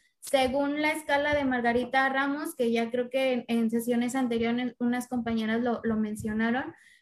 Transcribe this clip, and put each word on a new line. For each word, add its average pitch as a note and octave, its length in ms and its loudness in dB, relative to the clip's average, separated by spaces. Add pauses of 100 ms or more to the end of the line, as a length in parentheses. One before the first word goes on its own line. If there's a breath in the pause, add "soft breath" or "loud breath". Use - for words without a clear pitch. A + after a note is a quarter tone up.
(200 loud breath)
Según C#4 600 0
la D4+ 120 2
escala D4 420 0
de C#4+ 120 2
Margarita B3 640 2
Ramos, C#4+ 460 -2
que A#3 160 2
ya A#3 200 0
creo B3 180 -2
que C4 240 0
en, A#3+ 140 -2
en A#3 240 2
sesiones A#3 420 0
anteriores A#3+ 640 0
unas A#3+ 300 0
compañeras A3+ 540 -2
lo, A#3+ 220 0
lo A3+ 140 0
mencionaron, A3 800 -2 (260 loud breath)